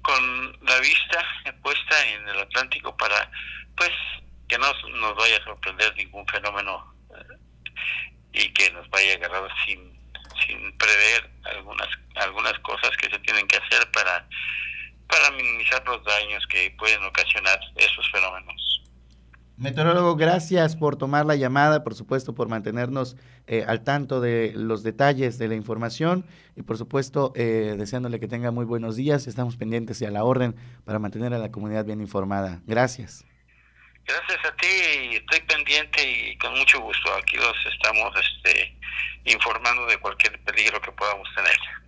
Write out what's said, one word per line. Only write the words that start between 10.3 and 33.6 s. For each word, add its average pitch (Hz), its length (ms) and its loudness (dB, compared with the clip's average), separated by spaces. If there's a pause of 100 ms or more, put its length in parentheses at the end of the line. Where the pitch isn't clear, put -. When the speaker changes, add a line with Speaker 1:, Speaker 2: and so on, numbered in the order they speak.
Speaker 1:
sin 104 320 -8
prever 107 520 4 (140)
algunas, 104 440 -8 (260)
algunas 107 460 -2
cosas - 360 -2
que - 140 -2
se 104 100 -6
tienen 104 280 0
que 104 80 4
hacer 117 340 2
para, 92 380 0 (800)
para 151 240 6
minimizar 127 540 0
los 120 180 -4
daños 104 440 0
que 95 300 0
pueden 110 240 2
ocasionar 95 560 2 (180)
esos - 360 2
fenómenos. 92 680 -2 (760)
Speaker 2:
Meteorólogo, 165 580 4
gracias 160 640 4
por 151 200 2
tomar 147 300 2
la 151 80 4
llamada, 143 480 6
por - 120 -6
supuesto, 127 400 -4
por 117 140 -2
mantenernos, 120 680 -4 (300)
eh, 113 200 0
al 113 160 0
tanto 139 380 0
de 117 340 2
los 110 280 -2
detalles 123 560 2
de 113 100 -2
la 113 60 -2
información 117 680 -2 (300)
y, - 80 -14
por 110 160 -4
supuesto, 135 560 0
eh, 113 420 0
deseándole 117 440 -4
que 110 80 -6
tenga 120 240 -2
muy 120 120 -2
buenos 113 320 -2
días. 139 300 2
Estamos 120 300 -4
pendientes 117 440 -4
y 120 60 -2
a 104 40 -4
la 104 140 0
orden 123 300 4 (300)
para 107 140 -4
mantener 110 360 -4
a 120 40 -2
la 107 120 -6
comunidad 107 340 -4
bien 107 160 -6
informada. 98 640 -4
Gracias. 117 580 -2 (800)